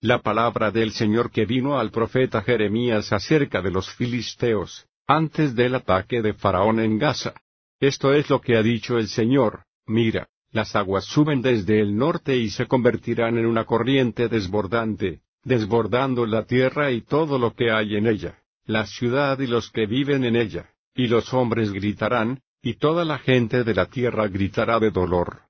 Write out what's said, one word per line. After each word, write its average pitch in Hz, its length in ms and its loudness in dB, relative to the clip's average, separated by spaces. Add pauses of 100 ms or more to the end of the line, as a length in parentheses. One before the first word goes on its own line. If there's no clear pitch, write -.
La 117 200 2
palabra 110 500 0
del 110 200 0
Señor 113 380 0
que 110 160 0
vino 131 320 -2
al 110 140 -2
profeta 117 500 0
Jeremías 110 720 0
acerca 123 500 0
de 92 80 -2
los 92 240 -4
filisteos, 117 920 -4 (200)
antes 151 480 0
del 123 200 2
ataque 113 460 0
de 107 120 0
Faraón 101 460 2
en 110 180 0
Gaza. 139 360 -2 (460)
Esto 139 340 2
es 147 160 2
lo 135 100 2
que 120 160 2
ha 110 80 4
dicho 117 340 0
el 110 100 0
Señor: 117 580 0 (200)
"Mira, 110 420 0 (240)
las 107 240 -4
aguas 95 300 0
suben 147 360 2
desde 107 400 2
el 101 160 0
norte 143 400 -2
y 113 120 -2
se 117 160 -6
convertirán 117 720 0
en 113 80 0
una 113 200 0
corriente 120 640 0
desbordante, 101 920 -2 (220)
desbordando 120 840 0
la 110 200 -2
tierra 131 460 0
y 117 100 -2
todo 143 360 0
lo 120 160 0
que 117 180 0
hay 107 240 0
en 107 120 0
ella, 95 320 -2 (260)
la 110 200 -2
ciudad 135 540 -2
y 135 80 -4
los 117 220 -2
que 113 160 -2
viven 135 380 -2
en 117 120 2
ella, 98 340 -2 (260)
y 127 120 0
los 113 260 0
hombres 117 380 0
gritarán, 110 680 -2 (200)
y 117 140 -4
toda 165 300 0
la 151 140 -4
gente 123 440 2
de 110 120 0
la 92 120 2
tierra 110 400 -2
gritará 98 520 0
de 107 120 2
dolor. 87 580 0